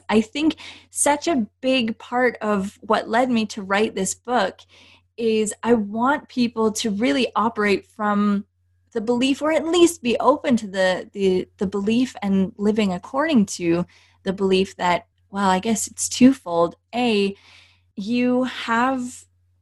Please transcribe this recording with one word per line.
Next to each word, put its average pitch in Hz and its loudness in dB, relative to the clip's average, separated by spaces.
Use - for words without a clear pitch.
I 214 2
think 294 -2
such 294 0
a 269 0
big 254 0
part 247 -2
of 208 -2
what - -2
led 247 2
me 226 2
to 208 -12
write 196 0
this 190 -4
book 220 -2
is 220 0
I 233 4
want 233 -2
people 226 0
to 220 -4
really 247 0
operate 208 0
from 208 -2
the 226 -4
belief, 247 0
or 302 0
at 311 0
least 339 4
be 240 0
open 285 2
to 214 -4
the, 185 0
the, 190 0
the 202 -2
belief 220 0
and 190 0
living 208 0
according 269 0
to 175 -2
the 190 -4
belief 190 0
that, 175 0
well, 196 0
I 185 4
guess 226 -2
it's - -8
twofold. 170 2
A, 208 0
you 247 0
have 247 -4